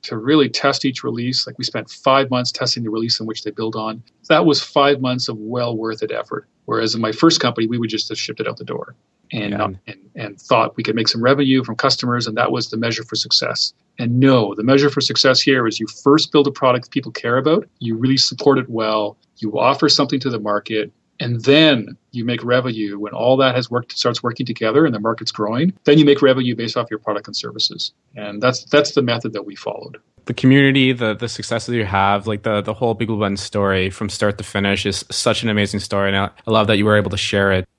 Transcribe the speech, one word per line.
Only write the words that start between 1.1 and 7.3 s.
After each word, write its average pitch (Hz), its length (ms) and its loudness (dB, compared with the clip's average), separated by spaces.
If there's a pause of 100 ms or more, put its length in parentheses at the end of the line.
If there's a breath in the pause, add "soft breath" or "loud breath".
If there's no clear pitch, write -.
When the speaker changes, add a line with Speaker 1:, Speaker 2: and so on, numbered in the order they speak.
Speaker 1:
like, 123 120 -14
we 131 80 -8
spent 110 240 -8
five 135 400 2
months 123 240 -2
testing 120 300 -4
the 110 60 -4
release 110 300 -2
in 113 60 -8
which 110 180 -8
they 107 80 -6
build 110 240 -6
on. 113 260 -6 (280)
That 151 160 6
was 143 160 4
five 139 400 2
months 127 260 -2
of 113 100 -8
well 120 380 -4
worth 110 260 -6
it 110 100 -6
effort. - 360 -8 (160)
Whereas 113 320 -2
in 113 60 -4
my 110 100 -2
first 160 300 4